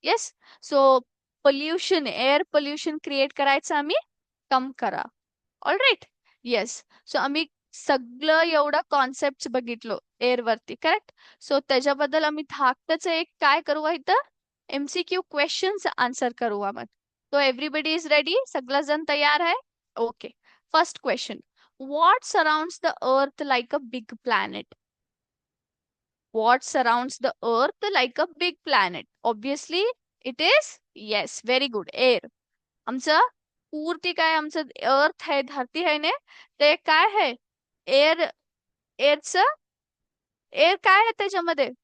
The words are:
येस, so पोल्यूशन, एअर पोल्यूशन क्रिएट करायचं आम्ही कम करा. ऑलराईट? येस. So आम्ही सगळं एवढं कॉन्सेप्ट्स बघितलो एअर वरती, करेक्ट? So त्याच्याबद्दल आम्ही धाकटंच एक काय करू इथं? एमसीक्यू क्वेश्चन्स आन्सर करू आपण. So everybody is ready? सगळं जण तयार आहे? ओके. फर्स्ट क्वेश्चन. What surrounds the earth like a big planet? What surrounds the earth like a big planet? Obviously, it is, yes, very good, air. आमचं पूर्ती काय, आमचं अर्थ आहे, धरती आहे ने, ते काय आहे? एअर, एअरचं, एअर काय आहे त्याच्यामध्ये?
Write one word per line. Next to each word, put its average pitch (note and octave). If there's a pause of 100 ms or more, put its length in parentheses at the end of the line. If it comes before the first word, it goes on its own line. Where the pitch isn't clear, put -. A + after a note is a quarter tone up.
येस, F#4 (400)
so C4+ (460)
पोल्यूशन, D4+
एअर C4+
पोल्यूशन D4+
क्रिएट C#4
करायचं C#4
आम्ही D4 (560)
कम C4
करा. A#3 (600)
ऑलराईट? A4 (380)
येस. A#3 (240)
So C#4+
आम्ही C#4+ (280)
सगळं C4+
एवढं D4+
कॉन्सेप्ट्स C#4
बघितलो A#3 (220)
एअर B3
वरती, A3+
करेक्ट? E4+ (300)
So C#4
त्याच्याबद्दल C#4
आम्ही D4+
धाकटंच C#4+
एक E4 (120)
काय D4+
करू D4+
इथं? F4 (480)
एमसीक्यू F4
क्वेश्चन्स F#4 (100)
आन्सर B3
करू G#3
आपण. G3 (480)
So C#4+
everybody C#4+
is D#4+
ready? D4 (120)
सगळं C4+
जण D4
तयार D4
आहे? F4 (400)
ओके. - (440)
फर्स्ट -
क्वेश्चन. - (400)
What D#4+
surrounds D#4
the - (100)
earth C4+
like B3
a D4 (120)
big A#3+
planet? G#3 (1600)
What A#3
surrounds B3
the B3 (100)
earth A#3+ (100)
like B3+
a E4 (120)
big F4
planet? G3 (180)
Obviously, C#4 (420)
it B3
is, C5 (260)
yes, G#3
very B3+
good, G#3
air. A#3+ (580)
आमचं C4 (520)
पूर्ती E4
काय, D#4+
आमचं D#4 (220)
अर्थ C#4
आहे, C#4
धरती C#4+
आहे D4+
ने, D4+ (480)
ते D4
काय E4
आहे? G4 (540)
एअर, C#4+ (760)
एअरचं, D4+ (1000)
एअर F4
काय G4
आहे A4+
त्याच्यामध्ये? E4+ (140)